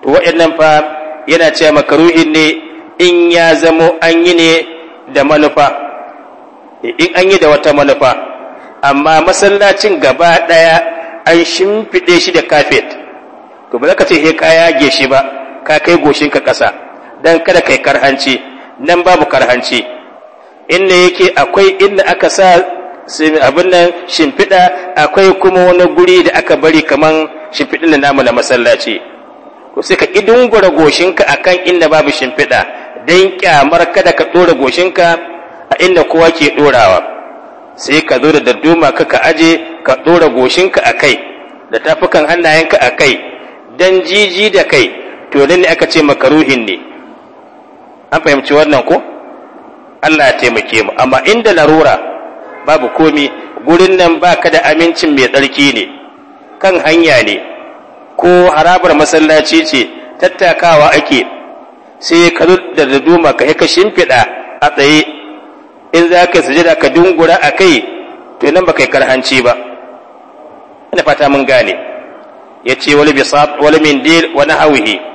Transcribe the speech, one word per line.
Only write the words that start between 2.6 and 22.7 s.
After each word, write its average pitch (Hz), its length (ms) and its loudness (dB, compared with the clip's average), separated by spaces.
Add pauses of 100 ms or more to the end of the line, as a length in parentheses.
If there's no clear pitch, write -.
in 175 320 2
ya 170 240 2
zamo 165 460 2
an 165 140 0 (100)
yi 180 100 2
ne 165 160 2 (640)
da 139 120 2
manufa, 151 420 2 (1160)
in 151 320 -4
an 185 160 2
yi 190 80 2
da 165 120 2
wata 147 240 2
manufa. 139 560 0 (520)
Amma 147 420 2
masallacin 196 760 2
gaba 170 480 2
ɗaya 165 300 4 (500)
an 170 180 2
shimfiɗe 185 760 -2
shi 180 120 -4
da 160 100 0
kafet, 143 420 0 (880)
to, 123 80 -6
ba 139 100 -2
za 185 60 2
ka 190 100 0
ce 185 180 -2
sai 160 120 0
ka 160 120 -4
yage 160 440 2
shi 135 160 -2
ba, 135 180 0 (400)
ka 151 160 0
kai 170 160 0
goshinka 143 440 0
ƙasa, 120 280 -2 (560)
don 160 160 2
kada 175 220 2
kai 135 180 -2
karhanci, 135 560 -2 (440)
nan 170 220 0
babu 175 220 2
karhanci. 123 560 -2 (880)
Inda 185 260 0
yake 180 400 2
akwai 190 460 0
inda 196 240 2
aka 175 240 0
sa 180 320 4 (460)